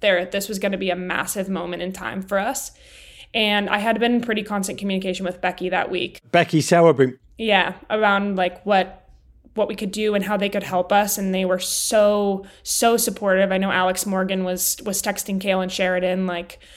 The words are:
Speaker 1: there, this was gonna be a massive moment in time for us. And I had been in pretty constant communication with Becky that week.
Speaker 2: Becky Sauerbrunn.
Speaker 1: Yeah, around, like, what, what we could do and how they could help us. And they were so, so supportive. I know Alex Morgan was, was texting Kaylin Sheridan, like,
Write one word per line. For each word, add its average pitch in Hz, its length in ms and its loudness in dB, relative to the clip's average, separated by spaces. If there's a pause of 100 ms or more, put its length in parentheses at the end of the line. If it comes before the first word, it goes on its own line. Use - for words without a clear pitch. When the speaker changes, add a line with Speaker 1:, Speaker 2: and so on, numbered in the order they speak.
Speaker 1:
there, 185 240 2
this 196 240 -6
was 202 100 -6
gonna 196 180 -2
be 190 120 -2
a 175 80 0
massive 180 500 -4
moment 175 340 -4
in 185 120 -6
time 185 280 -8
for 196 180 -2
us. 233 320 -6 (640)
And 208 360 2
I 208 80 2
had 220 240 0
been 240 140 2
in 240 60 0
pretty 214 220 -4
constant 202 360 -6
communication 190 460 -4
with 175 140 -6
Becky 185 300 -4
that 180 200 -2
week. 170 300 -6 (140)
Speaker 2:
Becky 170 260 4
Sauerbrunn. 147 600 6 (180)
Speaker 1:
Yeah, 196 380 2 (140)
around, 202 460 2
like, 180 300 -2
what, 190 400 0 (480)
what 202 140 0
we 220 80 -6
could 196 160 -6
do 214 220 0
and 196 100 2
how 202 140 -2
they 202 120 0
could 202 120 -4
help 180 320 0
us. 202 240 4
And 190 160 -2
they 190 100 0
were 185 140 0
so, 208 880 2 (160)
so - 340 2
supportive. 196 560 2
I 190 60 2
know 190 140 0
Alex 185 340 0
Morgan 190 380 -2
was, 185 420 -2
was 190 160 -4
texting 196 380 -4
Kaylin 185 320 0
Sheridan, 185 560 0
like, 175 320 -8 (180)